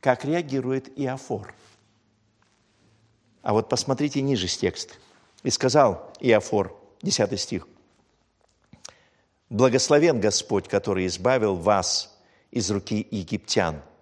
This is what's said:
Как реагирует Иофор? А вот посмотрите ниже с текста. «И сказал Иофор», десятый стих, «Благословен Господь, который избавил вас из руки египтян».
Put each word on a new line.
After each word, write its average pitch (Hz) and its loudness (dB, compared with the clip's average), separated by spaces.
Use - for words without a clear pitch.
Как 127 2
реагирует 135 -4
Иофор? 127 -6
А - -2
вот 113 0
посмотрите 139 -2
ниже 131 0
с - -6
текста. - -4
«И 135 -2
сказал 127 2
Иофор», 107 2
десятый 104 -2
стих, - -8
«Благословен 131 4
Господь, 101 -2
который 92 0
избавил 98 0
вас 95 0
из 107 -4
руки 107 -4
египтян». 87 -4